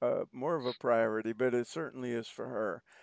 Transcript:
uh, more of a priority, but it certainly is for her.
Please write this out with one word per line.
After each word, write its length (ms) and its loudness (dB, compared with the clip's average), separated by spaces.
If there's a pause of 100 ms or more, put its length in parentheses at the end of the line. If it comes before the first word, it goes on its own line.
uh, 300 2
more 240 -2
of 120 -2
a 120 0
priority, 540 2
but 220 2
it 120 2
certainly 440 -6
is 160 -2
for 200 -10
her. 360 -4 (200)